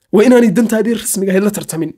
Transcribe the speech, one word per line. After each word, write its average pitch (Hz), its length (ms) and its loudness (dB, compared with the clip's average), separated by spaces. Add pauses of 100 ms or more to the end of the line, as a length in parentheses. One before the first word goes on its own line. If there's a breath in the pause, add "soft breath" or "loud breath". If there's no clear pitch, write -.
(120)
Waa 202 120 4
inaanay 240 300 4
dantaadii 220 400 0
rasmiga 196 380 -6
ahayd 190 120 0
la 208 60 0
tartamin. 160 480 -10